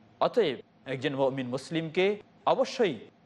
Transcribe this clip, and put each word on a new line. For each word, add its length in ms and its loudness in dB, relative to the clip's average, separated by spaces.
অতএব 380 2
একজন 300 -2
মুমিন 320 0
মুসলিমকে 760 -2
অবশ্যই 540 0